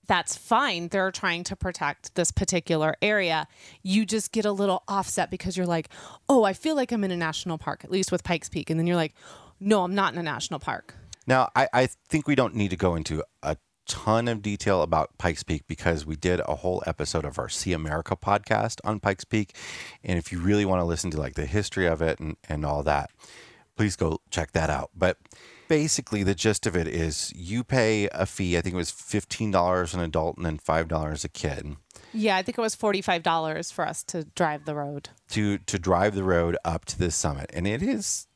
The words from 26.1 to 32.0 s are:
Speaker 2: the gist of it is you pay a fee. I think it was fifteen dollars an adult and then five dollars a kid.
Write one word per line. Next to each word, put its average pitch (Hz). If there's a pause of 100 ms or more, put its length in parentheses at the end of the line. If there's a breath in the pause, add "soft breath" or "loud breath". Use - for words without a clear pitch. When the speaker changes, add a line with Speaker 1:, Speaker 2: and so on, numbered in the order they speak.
Speaker 2:
the 95
gist -
of 87
it 82
is 80
you 95
pay 110
a 92
fee. 90
I -
think 90
it -
was 82
fifteen -
dollars 90
an 90
adult 80
and -
then 78
five 80
dollars 78
a 80
kid. 73 (360 loud breath)